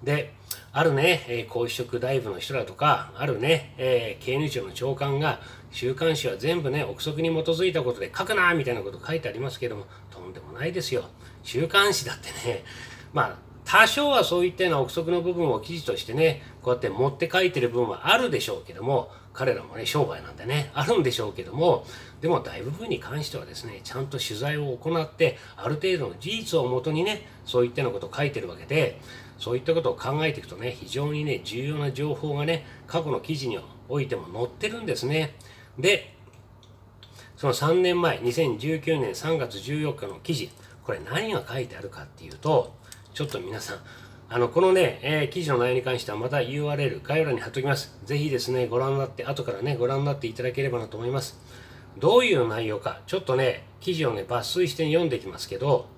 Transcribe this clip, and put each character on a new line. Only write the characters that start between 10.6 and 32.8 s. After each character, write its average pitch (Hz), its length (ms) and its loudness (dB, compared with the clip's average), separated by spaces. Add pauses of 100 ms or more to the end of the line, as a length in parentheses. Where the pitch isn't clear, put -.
い 170 40 -2
で 175 120 -4
す - 100 -4
よ。 120 120 -2 (380)
週 147 240 -2
刊 202 280 6
誌 - 100 -4
だ 120 80 -6
っ - 60 -10
て - 100 -12 (180)
ね、 120 160 -2 (480)
ま 143 120 2
あ、 - 260 -6 (160)
多 208 220 10
少 285 220 4
は 247 140 6
そ 175 180 2
う 180 40 4
い 185 40 4
っ 175 40 -10
た 185 100 0
よ 180 60 4
う 165 40 4
な 143 60 4
憶 123 120 0
測 165 200 -2
の 175 100 2
部 175 120 0
分 170 180 2
を 104 80 2
記 165 180 -8
事 151 80 -8
と 113 120 -2
し - 80 -8
て 117 80 -8
ね、 151 300 4 (180)
こ 123 100 2
う - 40 6
や - 20 -6
っ - 20 -6
て 113 100 0
持 120 200 2
っ 139 60 -8
て 165 160 -2
書 185 100 4
い 180 100 4
て 147 80 -2
る 120 100 4
部 117 100 0
分 117 100 2
は 147 240 4
あ 226 40 8
る 247 120 2
で 147 100 0
し - 100 -4
ょ 101 80 -4
う - 80 -12
け - 80 -16
ど 120 100 -10
も、 135 280 0 (280)
彼 - 160 4
ら - 80 -6
も - 140 -12
ね、 113 80 -4
商 147 180 4
売 - 180 -4
な - 100 -14
ん - 40 -16
で - 100 -12
ね、 143 280 0
あ - 100 0
る 202 160 4
ん 160 40 4
で 123 100 2
し - 80 -2
ょ 104 80 -2
う - 40 -10
け 95 100 -8
ど - 120 -10
も、 151 300 4 (340)
で 156 80 0
も 165 140 4
大 - 200 -10
部 120 100 -6
分 214 180 -8
に 139 100 0
関 147 240 -6
し - 60 -6
て - 80 -8
は - 80 -10
で - 100 -16
す - 80 -12
ね、 107 220 -10
ち - 80 -12
ゃ 135 80 -4
ん 135 60 -4
と 139 120 -6
取 107 180 -4
材 143 200 -2
を 139 180 -4
行 160 260 0
っ 156 120 -6
て、 147 240 4 (180)
あ - 140 -8
る 147 60 0
程 185 220 0
度 131 120 -2
の 87 100 -12
事 147 120 -6
実 220 280 0
を 127 80 2
も 123 140 0
と 160 100 -2
に 160 140 2
ね、 208 200 -2 (200)
そ 123 160 4
う 123 40 6
い 120 40 0
っ - 20 -12
た 143 100 -2
よ 131 60 2
う 110 40 0
な - 60 -8
こ - 80 -8
と - 20 -10
を - 60 -12
書 - 120 -2
い 143 80 -2
て 107 80 -4
る 92 80 -8
わ 85 80 -12
け - 80 -16
で、 143 340 0 (380)
そ 117 160 -4
う - 20 0
い 123 60 0
っ - 20 -16
た 123 100 2
こ 123 80 4
と 120 100 2
を - 40 0
考 135 300 -2
え 156 80 2
て - 80 -6
い - 20 -14
く - 60 -16
と 90 80 -12
ね、 117 200 -6
非 - 120 -14
常 143 240 -2
に 151 100 -2
ね、 139 220 0
重 120 200 -6
要 151 120 -4
な 143 160 -2
情 143 220 -2
報 151 200 -4
が 143 80 0
ね、 160 220 0 (200)